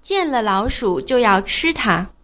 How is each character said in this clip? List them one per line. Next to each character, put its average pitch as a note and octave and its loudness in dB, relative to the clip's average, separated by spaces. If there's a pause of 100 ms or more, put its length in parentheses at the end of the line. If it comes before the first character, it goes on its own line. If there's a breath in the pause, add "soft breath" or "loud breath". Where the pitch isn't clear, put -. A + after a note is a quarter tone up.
见 F#4+ -2
了 C4 -2
老 G#3 -2
鼠 F#3+ 0
就 B3 0
要 G3+ 4
吃 - 0
它。 F#3+ -2 (140)